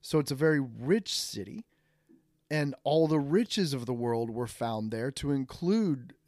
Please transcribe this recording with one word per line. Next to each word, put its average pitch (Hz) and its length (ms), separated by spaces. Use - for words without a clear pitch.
So - 180
it's 147 120
a 143 40
very 151 240
rich 135 580
city, 107 460
and 143 320
all 160 240
the 156 140
riches 170 520
of 123 120
the 123 80
world 117 360
were 117 160
found 113 460
there, 117 200
to 143 200
include 151 840